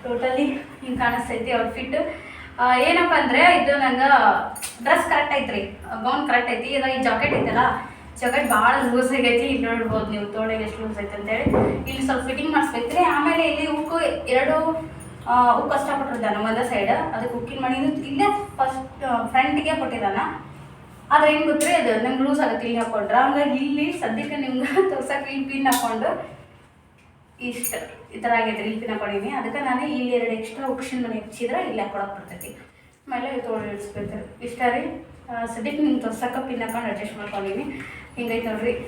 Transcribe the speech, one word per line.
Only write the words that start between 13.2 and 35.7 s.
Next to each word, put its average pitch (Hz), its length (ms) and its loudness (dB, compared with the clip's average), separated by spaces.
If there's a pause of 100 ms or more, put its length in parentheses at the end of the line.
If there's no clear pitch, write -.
ಇಲ್ಲಿ 302 180 0
ಹುಕ್ಕು 311 340 -2 (280)
ಎರಡು, 302 380 4 (640)
ಆ, 240 240 6
ಹುಕ್ 277 200 2
ಅಷ್ಟೇ 277 240 0
ಕೊಟ್ಟಿರ್ತಾನೆ 220 400 -2
ಒಂದೇ 220 280 0
ಸೈಡ್, 202 260 0
ಅದಕ್ಕೆ 226 440 0
ಹುಕ್ಕಿನ 240 240 -8
ಮಣಿ 262 200 0
ಇಲ್ಲೇ 302 680 0 (100)
ಫಸ್ಟ್, 262 480 -2
ಆ, 233 220 0
ಫ್ರಂಟಿಗೆ 294 500 2
ಕೊಟ್ಟಿದ್ದಾನ. 214 420 -2 (920)
ಆದ್ರೆ 302 240 8
ಏನ್ 302 100 2
ಗೊತ್ತ್ರಿ, 311 280 4
ಅದು 240 360 4
ನಂಗೆ 269 140 0
ಲೂಸ್ 285 180 2
ಆಗುತ್ತೆ 233 260 0
ಇಲ್ಲಿ 233 140 0
ಹಾಕೊಂಡ್ರೆ. 214 360 0
ಹಂಗಾಗಿ 285 480 4
ಇಲ್ಲಿ 294 280 0
ಸದ್ಯಕ್ಕೆ 294 440 -4
ನಿಮ್ಗೆ 262 300 -2
<laughs> 294 280 2
ತೋರ್ಸಕ್ಕೆ 269 380 -4
ಇಲ್ಲಿ 269 160 -4
ಪಿನ್ 269 180 -2
ಹಾಕೊಂಡು 226 680 0 (1040)
ಇಷ್ಟ - 340 -6 (400)
ಈ 214 60 -10
ಥರ 233 140 2
ಆಗೈತೆ, 220 280 0
ಇಲ್ಲಿ 220 180 -4
ಪಿನ್ 233 100 -6
ಹಾಕೊಂಡಿನಿ. 202 400 -4
ಅದಕ್ಕೆ 254 300 -4
ನಾನು 262 260 0
ಇಲ್ಲಿ 247 260 -2
ಎರಡು 233 180 2
ಎಕ್ಸ್ಟ್ರಾ 220 360 -6
ಹುಕ್ಸಿನ 247 400 -4
ಮಣಿ 220 140 -4
ಹಚ್ಚಿದ್ರೆ 254 480 -4
ಇಲ್ಲಿ 214 140 -4
ಹಾಕೊಳಕ್ 196 320 -6
ಬರ್ತೈತಿ. - 420 -14 (560)
ಆಮೇಲೆ 262 280 -4
ತೋಳು 220 240 -4
ಇಳಿಸ್ಬೇಕು - 800 -10
ಇಷ್ಟ - 140 -10 (100)
ರೀ. - 380 -2 (240)
ಆ, 233 160 -6
ಸದ್ಯಕ್ಕೆ 277 360 -4